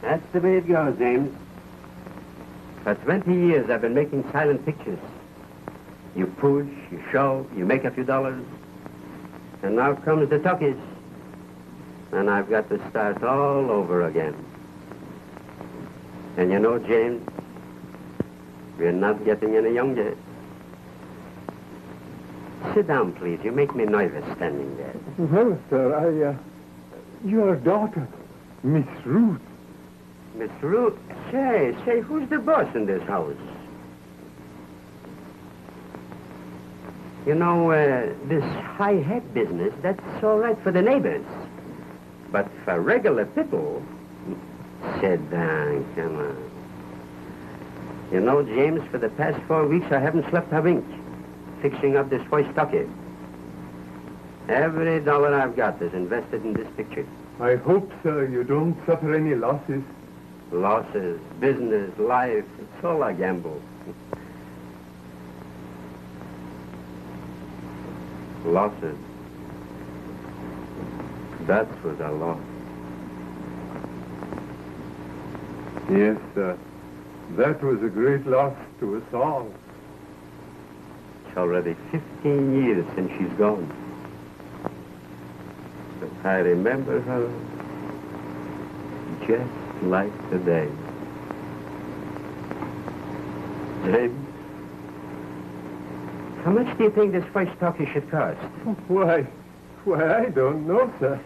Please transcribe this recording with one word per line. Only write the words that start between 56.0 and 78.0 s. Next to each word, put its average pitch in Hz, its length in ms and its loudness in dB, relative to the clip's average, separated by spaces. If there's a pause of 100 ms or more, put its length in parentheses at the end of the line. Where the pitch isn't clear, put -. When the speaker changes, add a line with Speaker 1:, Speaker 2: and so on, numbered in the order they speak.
Speaker 1:
in 110 100 0
this 110 220 0
picture. - 320 -6 (320)
Speaker 2:
I 123 160 6
hope, 180 340 4 (140)
sir, 151 240 2
you 123 160 2
don't 151 320 4 (100)
suffer 156 300 4
any 156 200 4
losses. 135 460 0 (720)
Speaker 1:
Losses, 92 680 2 (200)
business, 113 580 2
life, 117 460 4 (160)
it's - 240 -12
all 165 200 2
a 107 100 2
gamble. 85 480 -2 (4000)
Losses. 85 520 2 (2500)
That 107 200 4 (160)
was 76 160 -4
a 76 120 -2
loss. 80 280 -2 (3500)
Speaker 2:
Yes, 104 280 6 (180)
sir. 92 220 0 (800)
That 147 260 4
was 127 180 2
a 113 80 2
great 135 380 2